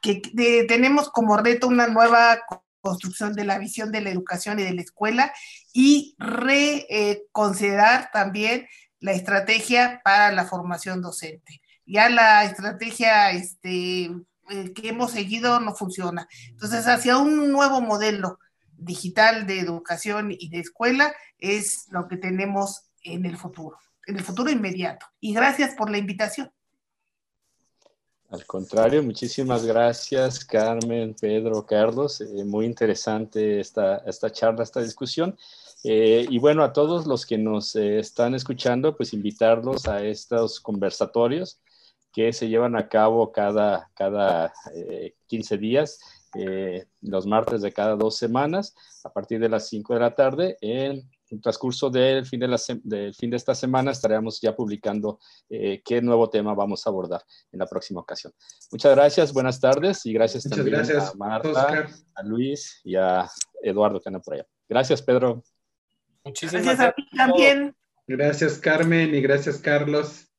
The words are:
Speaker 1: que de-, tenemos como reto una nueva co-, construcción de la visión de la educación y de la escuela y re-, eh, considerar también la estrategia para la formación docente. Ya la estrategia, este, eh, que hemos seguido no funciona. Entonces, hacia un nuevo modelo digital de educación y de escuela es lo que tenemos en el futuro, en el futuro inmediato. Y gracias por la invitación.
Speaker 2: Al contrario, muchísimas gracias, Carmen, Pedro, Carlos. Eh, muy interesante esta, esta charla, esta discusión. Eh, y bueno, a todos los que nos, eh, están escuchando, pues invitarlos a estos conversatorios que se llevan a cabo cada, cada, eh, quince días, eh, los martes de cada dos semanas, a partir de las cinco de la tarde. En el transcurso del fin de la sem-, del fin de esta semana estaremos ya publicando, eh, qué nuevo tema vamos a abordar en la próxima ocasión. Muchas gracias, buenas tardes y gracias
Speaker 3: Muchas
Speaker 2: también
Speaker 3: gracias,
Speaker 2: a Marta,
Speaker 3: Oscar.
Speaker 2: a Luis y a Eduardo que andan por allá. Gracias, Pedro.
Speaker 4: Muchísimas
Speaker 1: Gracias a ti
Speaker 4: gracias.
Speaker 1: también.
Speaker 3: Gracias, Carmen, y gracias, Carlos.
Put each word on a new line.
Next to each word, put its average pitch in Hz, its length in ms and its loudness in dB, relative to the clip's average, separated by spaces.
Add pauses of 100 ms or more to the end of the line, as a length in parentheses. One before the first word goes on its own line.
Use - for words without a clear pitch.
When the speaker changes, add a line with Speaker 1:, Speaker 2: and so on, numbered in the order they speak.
Speaker 1:
que 202 220 -2 (100)
de-, 233 320 4
tenemos 262 460 4
como 220 260 4
reto 240 320 2
una 240 200 4
nueva 233 600 6
co-, - 160 -14 (160)
construcción 190 540 -6
de 202 100 -4
la 196 140 -2
visión 214 340 -8
de 214 80 -2
la 202 100 -6
educación 185 480 -6
y 202 40 -2
de 185 100 -2
la 180 100 -6
escuela 240 500 0 (420)
y 277 440 6
re-, 277 720 0
eh, 208 440 0
considerar 208 800 4
también 214 540 -2 (340)
la 190 120 -4
estrategia 220 920 2
para 202 280 6
la 185 140 0
formación 180 560 -6
docente. 165 580 -14 (260)
Ya 208 220 4
la 220 360 8
estrategia, 208 840 2
este, 180 760 -6 (460)
eh, 190 240 -10
que 220 140 -10
hemos 240 240 -4
seguido 233 480 0
no 214 140 -6
funciona. 180 540 -8 (200)
Entonces, 226 380 -4
hacia 247 320 4
un 294 340 2
nuevo 277 280 4
modelo 208 580 -2 (380)
digital 196 680 0
de 190 140 -2
educación 180 680 -6
y 175 200 -12
de 170 100 -8
escuela 254 520 0 (260)
es 202 520 -4
lo 180 180 -6
que 180 80 -8
tenemos 196 680 -4 (200)
en 175 240 -8
el 170 100 -8
futuro, 160 420 -16 (280)
en 202 100 -8
el 185 80 -8
futuro 240 260 -4
inmediato. 185 560 -4 (140)
Y 214 140 -6
gracias 262 400 2
por 214 160 -4
la 202 80 -2
invitación. 208 520 -6 (1800)
Speaker 2:
Al 90 140 -12
contrario, 113 580 2
muchísimas 123 640 -4
gracias, 120 800 0
Carmen, 113 720 -2
Pedro, 110 460 -2
Carlos. 117 560 0
Eh, 101 240 -8
muy 104 220 -2
interesante 107 920 -2
esta, 98 380 -2
esta 107 320 -6
charla, 113 340 0
esta 123 180 -6
discusión. 139 560 -6 (440)
Eh, 113 460 4
y 127 100 0
bueno, 151 240 6
a 131 120 2
todos 156 320 0
los 131 180 -2
que 113 140 -4
nos, 107 380 -2
eh, 104 220 0
están 120 360 -2
escuchando, 127 640 -2
pues 117 180 -6
invitarlos 113 720 0
a 101 160 -4
estos 110 560 -4
conversatorios 113 1040 -2 (500)
que 117 200 0
se 117 160 -6
llevan 117 280 2
a 104 120 -2
cabo 110 440 2
cada, 104 600 0
cada, 98 580 0 (220)
eh, 87 400 -12 (120)
quince 107 300 -6
días, 123 440 -2 (340)
eh, 95 520 -6 (140)
los 95 260 -6
martes 110 360 0
de 101 100 -4
cada 107 240 0
dos 110 200 -2
semanas, 143 580 -2 (300)
a - 80 -16
partir 104 280 -6
de 113 80 2
las 110 200 -2
cinco 107 260 -6
de 117 60 0
la 120 140 0
tarde. 143 460 0
En 131 480 -6 (220)
el 107 120 -14
transcurso 127 480 -4
del 131 360 2
fin 123 140 -8
de 127 80 -2
la 123 80 0
sem-, 120 260 -6
del 101 320 -6
fin 120 160 -6
de 120 60 -2
esta 123 180 -2
semana 131 380 -2
estaremos 110 480 -2
ya 110 160 -2
publicando, 104 640 -6 (280)
eh, 98 360 -6
qué 117 180 0
nuevo 117 280 4
tema 107 240 -2
vamos 101 320 -4
a 113 40 -2
abordar 90 320 -6 (300)
en 92 80 -14
la 90 60 -4
próxima 92 340 -10
ocasión. - 320 -16 (400)
Muchas 139 240 6
gracias, 147 360 4
buenas 131 280 0
tardes 143 460 0
y 113 80 -6
gracias 113 320 0
Speaker 3:
Muchas 117 100 -4
Speaker 2:
también 101 220 0
Speaker 3:
gracias, 143 340 0
Speaker 2:
a - 40 -14
Marta, 110 340 -4
Speaker 3:
Oscar. 143 400 0 (260)
Speaker 2:
a 98 80 -12
Luis 127 580 -6
y 92 140 -4
a 92 320 2 (340)
Eduardo 104 380 0
que - 80 -12
andan 95 140 -10
por - 120 -10
allá. - 120 -10 (220)
Gracias, 127 340 0
Pedro. 123 420 0 (800)
Speaker 4:
Muchísimas 208 400 -6
Speaker 1:
Gracias 254 240 4
a - 40 2
ti 285 100 -8 (100)
Speaker 4:
gracias. 262 160 4
Speaker 1:
también. 277 480 4 (300)
Speaker 3:
Gracias, 143 520 0
Carmen, 160 560 2
y 139 60 2
gracias, 139 380 0
Carlos. 147 680 -2 (140)